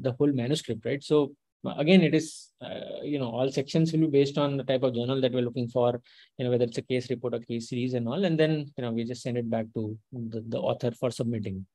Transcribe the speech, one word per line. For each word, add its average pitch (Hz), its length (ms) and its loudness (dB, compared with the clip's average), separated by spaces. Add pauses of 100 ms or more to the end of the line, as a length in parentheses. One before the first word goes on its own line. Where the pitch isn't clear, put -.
the 131 120 0
whole 147 200 4
manuscript, 123 520 -2
right? 139 180 -2
So 147 320 2 (420)
again, 175 260 8
it 151 120 4
is, - 360 -2 (100)
uh, - 420 -10
you 143 160 -4
know, 127 100 -2
all 120 220 0
sections 160 420 0
will 160 100 4
be 160 40 4
based 139 320 4
on 143 180 0
the 135 60 -4
type 131 220 0
of 127 100 0
journal 123 260 0
that 127 120 2
we're 127 100 0
looking 120 240 -2
for, 120 340 2 (380)
you 131 60 -4
know, 123 80 0
whether 123 120 4
it's 117 140 -4
a 135 40 -4
case 127 280 -4
report 120 240 -4
or 117 60 -6
case 117 300 -8
series 127 240 -2
and 120 120 -2
all. 151 180 -2
And 165 140 2
then, 156 380 2
you 131 60 -6
know, 120 100 -2
we 113 100 -2
just 120 200 -6
send 123 140 -4
it 120 140 -2
back 113 240 0
to 110 240 -4 (140)
the, 113 360 -8
the 113 100 -4
author 123 340 -2
for 123 180 -2
submitting. 107 640 -4